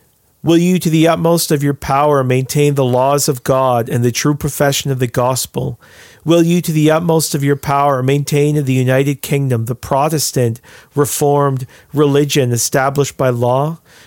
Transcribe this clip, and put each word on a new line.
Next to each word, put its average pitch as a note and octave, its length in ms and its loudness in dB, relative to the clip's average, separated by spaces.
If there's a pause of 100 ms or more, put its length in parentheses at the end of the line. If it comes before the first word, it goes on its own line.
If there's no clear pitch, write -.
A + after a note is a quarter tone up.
(440)
"Will E3 140 4
you, F3+ 220 2
to E3 100 0
the D#3+ 180 4
utmost E3 420 0
of D3 120 0
your C#3+ 120 0
power, C#3+ 480 0
maintain C3 520 0
the C#3 100 0
laws C3 440 2
of C3 160 -6
God C3 440 0
and A#2+ 160 -2
the A#2+ 80 2
true D3 220 0
profession C#3+ 560 -2
of C3 80 -2
the B2+ 80 -2
gospel? B2+ 720 -4 (440)
Will E3+ 180 4
you, E3+ 180 0
to E3+ 120 -6
the D#3 180 2
utmost D#3+ 440 0
of C#3+ 80 -2
your C#3+ 140 0
power, C#3 460 0
maintain C#3+ 540 0
in D3 100 -2
the C3 80 -2
United C3 480 0
Kingdom C3 420 -2
the A#2+ 100 -6
Protestant, C3+ 840 -2 (340)
Reformed C#3+ 720 0 (280)
religion C#3+ 580 2
established C3+ 640 -2
by C3 140 0
law? B2+ 480 0 (280)